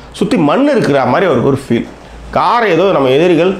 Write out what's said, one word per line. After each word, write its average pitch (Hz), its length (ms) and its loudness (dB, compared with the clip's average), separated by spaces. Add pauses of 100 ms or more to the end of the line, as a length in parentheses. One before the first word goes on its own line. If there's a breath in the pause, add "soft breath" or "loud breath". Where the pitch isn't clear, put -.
(120)
சுத்தி - 260 -2
மண் 180 300 2
இருக்கிற 147 380 0
மாதிரி 147 200 0
அவருக்கு 135 240 0
ஒரு 135 100 0 (100)
ஃபீல். 117 180 -2 (440 loud breath)
காரை 196 400 0
ஏதோ 170 120 2
நம்ம 156 260 0
எதிரிகள் 175 500 2